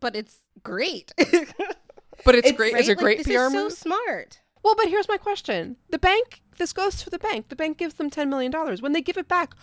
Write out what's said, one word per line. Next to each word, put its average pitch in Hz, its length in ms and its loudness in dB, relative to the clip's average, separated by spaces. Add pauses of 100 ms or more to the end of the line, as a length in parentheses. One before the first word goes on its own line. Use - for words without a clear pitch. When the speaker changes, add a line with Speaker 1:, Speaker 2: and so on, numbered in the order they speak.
Speaker 1:
but 240 160 -4
it's 214 220 -12 (240)
great. 226 560 -6
<laughs> 339 40 6 (1000)
Speaker 2:
But 247 120 8
it's 240 140 6
Speaker 3:
It's 269 60 0
Speaker 2:
great. 220 200 0
It's 247 120 2
a 311 40 6
Speaker 1:
Right? 294 40 4
Like, 349 80 -4
Speaker 2:
great 214 140 4
Speaker 1:
this 311 80 -4
Speaker 2:
P 254 100 2
R 254 100 4
Speaker 1:
is 269 60 0
so 392 120 0
Speaker 2:
move. 415 80 -6
Speaker 1:
smart. 349 680 -6 (220)
Speaker 2:
Well, 427 140 4
but 440 120 2
here's 381 200 -2
my 415 80 0
question. 240 600 -6 (140)
The 320 80 -4
bank, 403 420 0 (160)
this 349 160 -4
goes 381 300 -2
through - 80 -14
the 349 80 -8
bank. 240 300 -6
The 262 80 -16
bank 311 220 -4
gives 320 160 -6
them 294 160 -6
ten 285 200 -2
million 262 220 -2
dollars. 294 280 -4
When 277 120 -2
they 330 80 2
give 349 160 -4
it 359 100 -6
back, 349 360 0